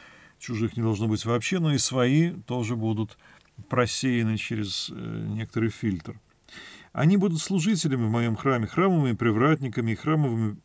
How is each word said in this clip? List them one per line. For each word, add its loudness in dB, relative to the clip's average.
чужих -4
не 0
должно 0
быть -2
вообще, -2
но 2
и 2
свои 2
тоже -2
будут -2
просеяны 0
через, -6
э, -8
некоторый -2
фильтр. -4
"Они 4
будут 2
служителями 0
в 2
моем 2
храме, 0
храмовыми 2
привратниками 2
и -2
храмовыми 0